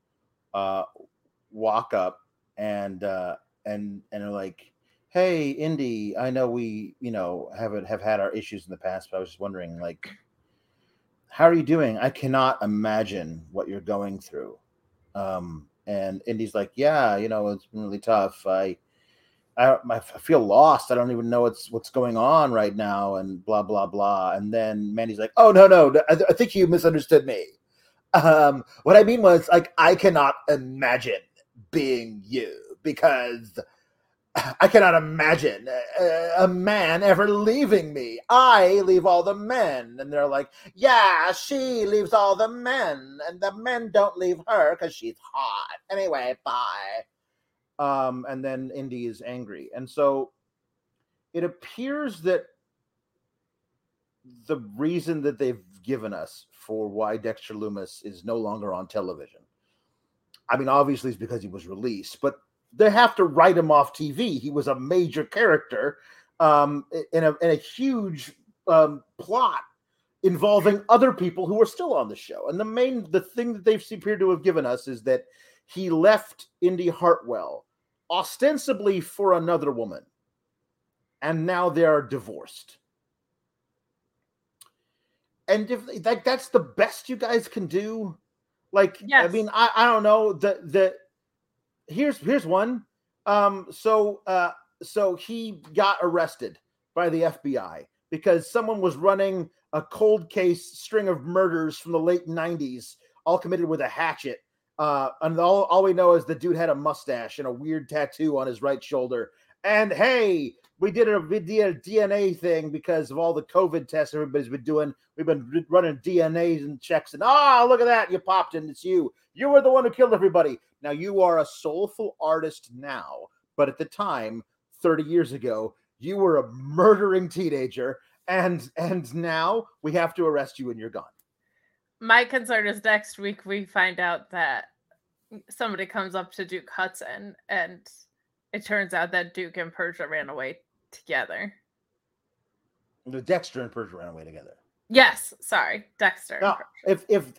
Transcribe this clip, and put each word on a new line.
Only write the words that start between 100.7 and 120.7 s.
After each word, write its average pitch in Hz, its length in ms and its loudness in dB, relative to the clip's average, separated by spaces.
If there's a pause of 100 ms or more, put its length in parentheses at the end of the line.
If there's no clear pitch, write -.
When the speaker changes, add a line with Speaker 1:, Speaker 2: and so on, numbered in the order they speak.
Speaker 1:
string 208 300 -4
of 143 160 -4
murders 170 540 -2
from 170 140 -10
the 165 60 0
late 170 280 0
nineties, 160 720 -8 (280)
all 175 140 2
committed 170 280 -4
with 156 140 -4
a 120 80 -6
hatchet. 151 520 -8 (380)
Uh, 143 320 -2 (120)
and 160 180 -2
all, 190 240 4
all 185 180 2
we 190 100 2
know 175 200 6
is 170 120 4
the 160 100 -6
dude 170 200 -2
had 165 140 0
a 147 60 0
mustache 139 640 -6
and 135 100 -8
a 123 40 -6
weird 147 360 -8
tattoo 147 500 -4
on 131 80 -4
his 120 160 -8
right 139 220 -4
shoulder. 127 480 -6 (320)
And 208 280 0
hey, 202 600 0 (240)
we 190 140 0
did 226 160 2
a, 208 100 2
we 175 220 -4
did 208 260 0
a 180 80 -2
D 208 260 -2
N 202 120 0
A 202 200 0
thing 160 380 -2
because 156 400 -4
of 139 80 -6
all 170 160 0
the 151 80 -4
covid 165 460 0
tests 151 260 -4
everybody's 143 340 -4
been 131 140 -10
doing. 151 320 -4 (220)
We've 156 100 -6
been 139 260 -2
r-, 160 160 -2
running 165 360 2
D 180 180 2
N 160 140 -2
As 165 260 -2
and 143 180 -12
checks, - 340 -4
and, 156 120 -6
"Oh, 269 420 6
look 247 120 6
at 240 60 4
that, 220 260 2
you 180 80 -2
popped 185 340 0
and 156 160 -8
it's - 140 -18
you. 180 280 0 (220)
You 254 140 -4
were 285 120 8
the 262 120 6
one 262 100 4
who 240 80 0
killed 240 240 2
everybody." 170 460 2 (200)